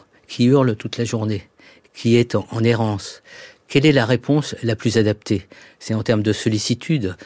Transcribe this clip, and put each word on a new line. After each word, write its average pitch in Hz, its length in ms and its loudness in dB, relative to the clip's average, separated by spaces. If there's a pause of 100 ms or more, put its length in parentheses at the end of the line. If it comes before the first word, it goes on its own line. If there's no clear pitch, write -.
(260)
qui - 180 -2
hurle 127 300 4
toute - 220 -10
la 120 80 -4
journée, 107 380 -4 (520)
qui 117 220 2
est 120 180 2
en, 104 160 -2
en 113 140 -2
errance, 110 580 -2 (480)
quelle 139 140 2
est 156 80 6
la 127 140 2
réponse 139 560 0
la 113 140 -2
plus 113 200 -2
adaptée ? 104 500 0 (320)
C'est - 140 -8
en 110 100 -2
termes 107 200 0
de 107 100 2
sollicitude, 110 920 -2